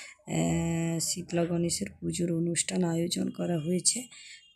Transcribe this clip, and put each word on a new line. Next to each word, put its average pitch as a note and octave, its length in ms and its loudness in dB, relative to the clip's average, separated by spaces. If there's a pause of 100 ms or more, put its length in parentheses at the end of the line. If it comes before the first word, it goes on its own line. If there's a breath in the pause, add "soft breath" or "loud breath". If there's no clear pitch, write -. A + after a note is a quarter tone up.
(280 loud breath)
আহ, E3 720 2
শীতলা E3+ 460 0
গণেশের E3+ 420 0 (140)
পুজোর E3+ 320 0
অনুষ্ঠান E3+ 500 2
আয়োজন F3 460 2
করা F3 300 0
হয়েছে। F3+ 440 2 (520 loud breath)